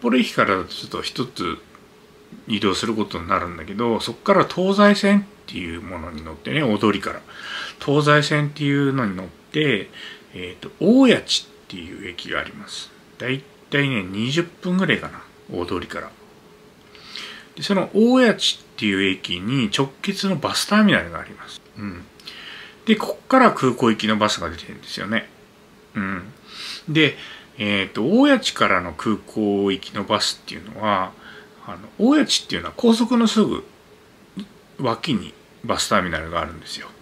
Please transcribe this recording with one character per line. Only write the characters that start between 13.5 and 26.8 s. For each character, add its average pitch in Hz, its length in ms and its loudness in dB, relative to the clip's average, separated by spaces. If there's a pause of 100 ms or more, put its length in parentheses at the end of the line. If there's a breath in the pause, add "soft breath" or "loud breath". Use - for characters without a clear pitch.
た 143 100 2
い 143 80 2
ね、 120 140 -2
二 101 280 -4
十 165 140 0
分 180 340 -4
ぐ 190 80 2
ら 135 80 2
い 95 40 0
か 78 100 -10
な、 - 120 -14 (320)
大 87 140 -4
通 90 140 -4
り 85 60 -10
か 85 140 -10
ら。 80 100 -12 (1500 loud breath)
で、 156 60 -10
そ 202 120 0
の 185 180 0
大 240 280 6
谷 226 180 4
地 - 240 -2
っ - 160 -20
て 110 80 -2
い 101 80 4
う 95 80 2
駅 92 380 -2
に 113 360 0
直 135 120 0 (120)
結 196 280 -4
の 185 80 0
バ 98 180 -4
ス - 120 -2
タ 208 100 2
ー 214 80 6
ミ 190 80 6
ナ 95 80 4
ル 85 100 -8
が 80 100 -10
あ - 40 -12
り - 100 -16
ま - 140 -18
す。 - 120 -18 (180)
う 107 40 -10
ん。 90 220 -10 (840 loud breath)
で、 220 100 6
こ - 260 -6
っ - 40 -20
か 262 120 4
ら 240 140 8
空 131 200 2
港 117 180 4
行 107 100 0
き 110 80 -2
の 107 80 2
バ 104 120 4
ス - 120 -2
が 82 100 -4
出 82 60 -10
て - 120 -16
る - 60 -14
ん - 60 -16
で - 80 -18
す - 100 -10
よ 92 80 -6
ね。 107 220 -4 (680)
う 110 60 -4
ん。 95 220 -6 (680 loud breath)